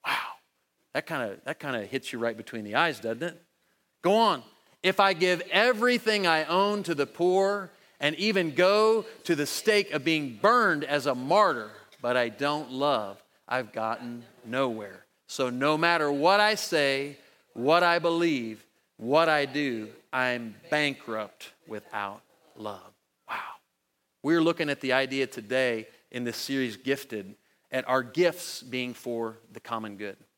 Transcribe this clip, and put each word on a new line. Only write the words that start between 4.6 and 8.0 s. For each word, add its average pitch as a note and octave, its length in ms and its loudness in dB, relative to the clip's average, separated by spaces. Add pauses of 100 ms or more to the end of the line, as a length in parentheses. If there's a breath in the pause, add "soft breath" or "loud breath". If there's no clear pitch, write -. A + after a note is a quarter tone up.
If F#3+ 160 2
I G3 140 6
give F3 380 2
everything A3 760 2
I D#3+ 180 4
own G3 400 2
to E3 100 -2
the C#3 120 0
poor F#3+ 640 0 (300 soft breath)